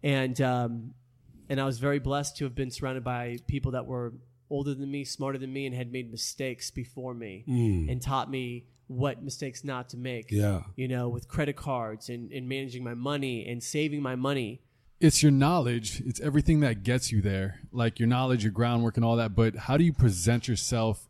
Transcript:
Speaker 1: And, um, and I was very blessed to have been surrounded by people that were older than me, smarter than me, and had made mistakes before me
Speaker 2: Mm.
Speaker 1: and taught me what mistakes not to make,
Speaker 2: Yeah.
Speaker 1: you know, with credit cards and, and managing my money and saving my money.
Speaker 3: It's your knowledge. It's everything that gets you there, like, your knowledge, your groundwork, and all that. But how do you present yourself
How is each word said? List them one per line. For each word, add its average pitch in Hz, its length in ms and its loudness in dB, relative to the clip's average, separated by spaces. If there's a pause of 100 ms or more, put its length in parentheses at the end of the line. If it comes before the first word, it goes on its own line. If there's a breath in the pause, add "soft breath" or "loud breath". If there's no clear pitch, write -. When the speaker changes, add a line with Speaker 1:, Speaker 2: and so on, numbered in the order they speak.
Speaker 1:
And, 131 380 0
um, 123 540 0 (540)
and 135 120 -2
I 135 40 0
was 131 140 -2
very 143 220 0
blessed 139 380 -2
to 147 60 -4
have 123 120 -6
been 131 160 -2
surrounded 131 320 -6
by 123 420 -4
people 135 260 0
that 123 140 0
were 123 280 -4 (360)
older 143 240 -2
than 139 160 -6
me, 143 140 -4
smarter 135 340 -4
than 131 140 -8
me, 139 140 -4
and 123 80 -4
had 123 180 -4
made 123 180 -6
mistakes 120 600 -6
before 127 440 -8
me 107 340 -10
Speaker 2:
Mm. 107 420 2
Speaker 1:
and 123 120 -2
taught 135 280 -2
me 123 360 -6 (200)
what 131 360 -2
mistakes 135 420 -10
not 127 260 -8
to - 80 -14
make, 123 320 -8
Speaker 2:
Yeah. 104 320 2 (120)
Speaker 1:
you 127 140 -4
know, 123 220 -2
with 120 180 -8
credit 143 280 -2
cards 117 520 -6
and, 120 240 -8
and 127 160 -8
managing 127 340 -6
my 120 120 -6
money 131 520 -4
and 120 160 -8
saving 147 380 -2
my 127 160 -2
money. 127 460 -2 (380)
Speaker 3:
It's - 220 6
your 151 100 10
knowledge. 135 760 2
It's 127 140 -4
everything 147 400 4
that 117 220 2
gets 123 300 0
you 107 80 4
there, 95 400 0 (100)
like, 117 300 0
your 117 80 4
knowledge, 127 360 4
your 107 80 2
groundwork, 117 440 2
and 117 80 4
all 117 120 4
that. 113 200 0
But 113 180 6
how 131 220 0
do 160 80 8
you 170 80 4
present 113 560 4
yourself 113 600 0